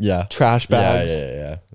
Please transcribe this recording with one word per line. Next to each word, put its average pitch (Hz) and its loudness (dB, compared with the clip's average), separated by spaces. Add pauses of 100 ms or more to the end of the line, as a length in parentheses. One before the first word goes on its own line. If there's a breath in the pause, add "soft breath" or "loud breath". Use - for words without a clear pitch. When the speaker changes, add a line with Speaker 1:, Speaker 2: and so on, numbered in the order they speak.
Speaker 1:
Yeah. 95 0
Speaker 2:
trash 120 2
Speaker 1:
Yeah, - 2
Speaker 2:
bags. 87 2
Speaker 1:
yeah, 80 0
yeah, 67 -6
yeah. 73 -8 (200)